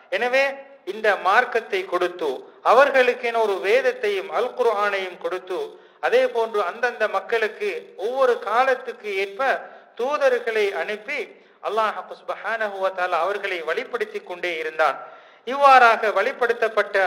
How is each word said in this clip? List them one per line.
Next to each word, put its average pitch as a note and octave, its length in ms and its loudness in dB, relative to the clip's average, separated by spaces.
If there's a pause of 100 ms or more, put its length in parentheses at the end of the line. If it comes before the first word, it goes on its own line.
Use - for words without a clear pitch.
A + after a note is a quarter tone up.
(100)
எனவே B3 340 0 (400)
இந்த G#3 320 0
மார்க்கத்தை G3 680 0
கொடுத்து, F3 460 -2 (320)
அவர்களுக்கென A#3+ 800 4
ஒரு G3+ 180 0
வேதத்தையும் G3+ 680 0
அல் G#3+ 240 -2
குர்ஆனையும் G3+ 640 0
கொடுத்து, F3+ 420 -6 (400)
அதே G#3+ 280 4
போன்று A3 340 -2
அந்தந்த A3 460 -2
மக்களுக்கு G#3 640 -2 (260)
ஒவ்வொரு A#3+ 420 0
காலத்துக்கு A#3 760 -2
ஏற்ப G3 440 -2 (360)
தூதர்களை A#3+ 760 0
அனுப்பி G#3 480 -6 (420)
அல்லாஹ் G3+ 340 -2 (240)
சுப்ஹானஹு G3+ 640 -6
வ F#3+ 40 2 (100)
தஆலா F3+ 280 -2
அவர்களை G3 380 -4
வழிப்படுத்தி G#3 640 -6
கொண்டே F3 340 -6
இருந்தான். D#3 380 0 (480)
இவ்வாறாக B3 680 6
வழிப்படுத்தப்பட்ட A3 840 0 (100)